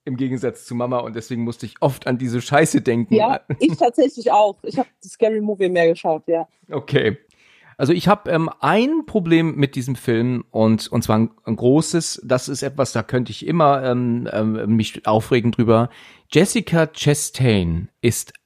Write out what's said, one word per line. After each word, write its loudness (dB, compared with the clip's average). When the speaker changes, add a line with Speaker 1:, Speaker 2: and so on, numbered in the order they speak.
Speaker 1:
im -8
Gegensatz -6
zu -12
Mama, -4
und -8
deswegen -8
musste -8
ich -16
oft -2
an 0
diese -4
Scheiße 2
denken. 0
Speaker 2:
Ja, 2
ich 2
tatsächlich 0
auch. 4
Ich -8
hab 0
Scary 0
Movie -2
mehr 2
geschaut, 0
ja. -2
Speaker 1:
Okay. 0
Also 2
ich 0
hab, 2
ähm, 0
ein 2
Problem 2
mit 0
diesem -4
Film -2
und, 2
und -2
zwar 2
ein, 2
ein -4
großes, 0
das -2
ist -8
etwas, -4
da -4
könnte -4
ich -14
immer, 2
ähm, -2
ähm, 0
mich -2
aufregen 2
drüber. 2
Jessica 2
Chastain 0
ist -2